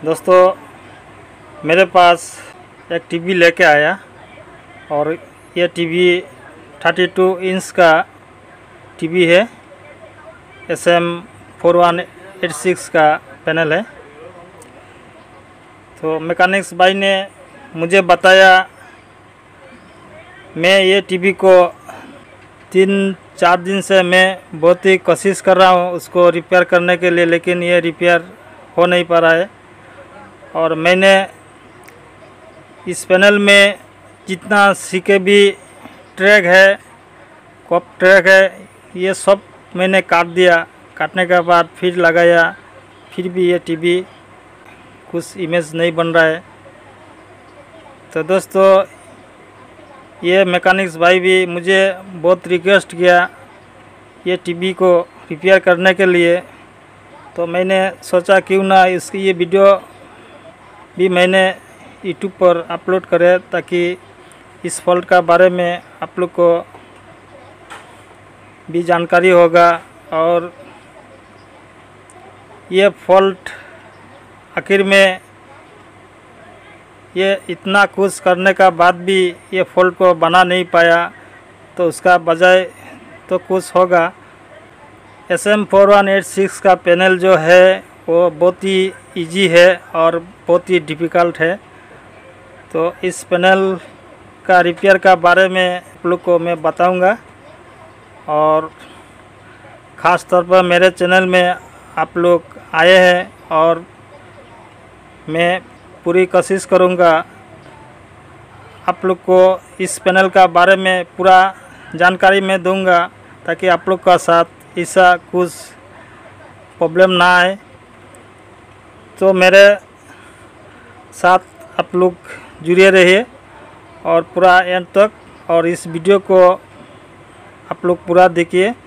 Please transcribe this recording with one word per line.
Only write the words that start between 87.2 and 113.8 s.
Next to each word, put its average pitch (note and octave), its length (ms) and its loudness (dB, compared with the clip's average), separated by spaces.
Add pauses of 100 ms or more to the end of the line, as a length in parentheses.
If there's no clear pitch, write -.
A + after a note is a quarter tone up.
है F3+ 460 4 (240)
वो E3+ 220 0
बहुत F3 340 -2
ही F#3+ 280 -2 (260)
easy F3 300 -4
है F3 260 4 (200)
और E3 240 0
बहुत F3 520 -6
ही F3+ 100 0
difficult E3 580 -4
है। E3 160 -2 (1160)
तो E3 200 -4 (120)
इस F3+ 200 -8
panel F#3+ 540 0 (640)
का F3+ 180 4
repair F3+ 360 0
का F#3 180 4
बारे F3 320 2
में F#3 280 -4
आप - 300 -14
लोग F3 160 -4
को F3 160 0
मैं E3+ 240 -6
बताऊंगा। F3+ 540 -2 (1120)
और D#3 420 -2 (1300)
ख़ास E3+ 320 -2
तौर F3 140 0
पर F#3 200 2
मेरे F3 260 2
channel F3+ 360 -2
में F3+ 280 0 (420)
आप D#3+ 200 -6
लोग F3 420 -2 (160)
आए E3+ 220 4
हैं F#3 360 2 (200)
और E3 320 -2 (1400)
मैं F3 320 -4 (440)
पूरी F3+ 220 0
कोशिश F#3 380 -4
करूंगा F3+ 460 2 (1800)
आप F3+ 160 -6
लोग F#3 160 -2
को F#3 400 2 (200)
इस F#3 180 -8
panel F#3+ 300 0
का F#3 200 4
बारे F3 280 2
में F#3 280 -4 (120)
पूरा F#3 380 2 (400)
जानकारी F#3 460 0
मैं F#3+ 220 -4
दूंगा, F#3 360 0 (460)
ताकि E3+ 240 -6
आप F3 200 -2